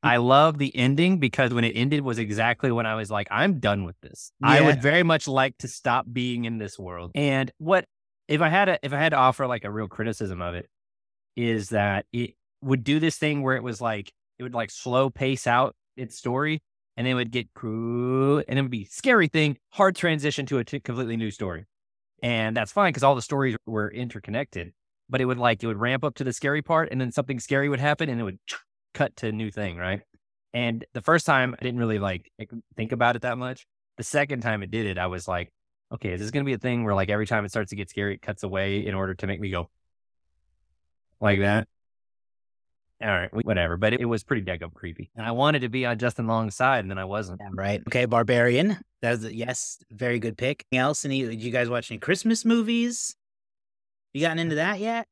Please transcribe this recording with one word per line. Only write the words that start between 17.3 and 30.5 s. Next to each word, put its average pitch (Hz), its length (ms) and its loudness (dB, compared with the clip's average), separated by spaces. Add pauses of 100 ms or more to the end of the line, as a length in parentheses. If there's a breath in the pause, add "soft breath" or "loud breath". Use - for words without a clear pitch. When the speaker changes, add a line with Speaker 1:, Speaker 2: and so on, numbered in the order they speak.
Speaker 2:
get 120 220 -4
cool, 123 960 0
and 127 120 0
it - 40 2
would 127 80 -2
be 107 140 -6
scary 226 420 4
thing, 151 300 2 (120)
hard 190 260 4
transition 147 520 0
to 139 100 0
a 117 80 0
t-, - 140 -8
completely 117 360 -4
new 110 160 -2
story. 90 340 -8 (580)
And 113 320 0
that's 113 160 -2
fine, 190 220 2
'cause 120 80 -4
all 135 140 8
the 120 80 -4
stories 135 420 0
were 107 240 -2
interconnected, 107 840 -8 (360)
but 127 120 0
it 127 40 2
would, 123 140 0
like, 120 240 2
it 117 40 -2
would 104 120 -2
ramp 123 240 0
up 143 120 0
to - 80 -4
the 131 100 0
scary 147 280 0
part, 160 300 0
and 131 100 -2
then 123 100 -2
something 131 280 -2
scary 139 280 0
would 139 120 0
happen, 147 300 0
and 117 120 -2
it - 20 -2
would 95 140 -6 (560)
cut - 220 0
to 113 140 -4
a - 20 -4
new 110 180 -4
thing, 98 280 -6
right? 92 240 -4 (520)